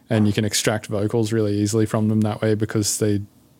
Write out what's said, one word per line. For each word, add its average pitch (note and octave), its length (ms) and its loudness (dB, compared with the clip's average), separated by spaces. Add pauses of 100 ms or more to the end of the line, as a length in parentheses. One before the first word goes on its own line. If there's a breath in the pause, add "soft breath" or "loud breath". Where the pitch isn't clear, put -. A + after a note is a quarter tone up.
and G#2+ 160 4
you G2+ 80 2
can A2 120 0
extract G#2+ 420 -2
vocals G#2+ 460 -2
really G#2 260 0
easily G#2+ 260 2
from G#2+ 220 0
them G#2+ 140 2
that G#2+ 200 -2
way G#2+ 140 2
because G#2+ 420 -2
they, G#2+ 180 0 (440)